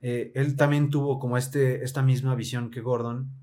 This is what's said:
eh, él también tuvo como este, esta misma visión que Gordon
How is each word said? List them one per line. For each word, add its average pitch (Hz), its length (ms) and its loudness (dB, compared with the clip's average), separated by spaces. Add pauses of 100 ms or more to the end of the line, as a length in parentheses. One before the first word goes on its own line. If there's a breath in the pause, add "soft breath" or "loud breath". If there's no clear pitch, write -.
eh, 120 340 -4
él 135 220 0
también 147 320 4
tuvo 143 300 0
como 123 180 0
este, 127 480 0
esta 135 160 -4
misma 131 340 2
visión 120 340 -4
que 117 120 -10
Gordon 120 480 -2 (140)